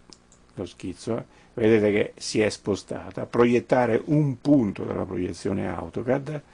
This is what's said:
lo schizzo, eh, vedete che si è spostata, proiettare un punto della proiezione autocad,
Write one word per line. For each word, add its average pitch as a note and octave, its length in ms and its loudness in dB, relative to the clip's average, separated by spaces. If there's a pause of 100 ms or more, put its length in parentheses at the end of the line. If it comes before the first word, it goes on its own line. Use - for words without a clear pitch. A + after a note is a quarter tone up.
(540)
lo G2 140 -8
schizzo, G#2+ 500 -8
eh, C#3 80 -10 (300)
vedete A2 360 4
che G#2 260 0
si - 220 -4
è G#2+ 100 4
spostata, - 760 -6
proiettare A#2+ 800 2
un D3 340 2
punto C3+ 440 2
della G2 220 -4
proiezione F#2+ 640 -4
autocad, B2 760 -4 (100)